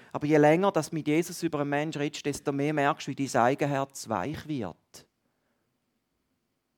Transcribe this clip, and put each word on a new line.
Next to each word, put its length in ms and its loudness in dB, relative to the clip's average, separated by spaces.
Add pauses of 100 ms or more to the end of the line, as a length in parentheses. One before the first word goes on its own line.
(120)
Aber 160 -4
je 100 6
länger 340 6
das 200 0
mit 160 -6
Jesus 340 0
über 200 -2
einen 100 -2
Menschen 300 -2
redest, 240 -6
desto 260 -4
mehr 220 -2
merkst 340 0
du, 40 -6
wie 40 -8
dein 260 0
eigenes 320 2
Herz 340 -6
weich 400 -6
wird. 600 -10 (1700)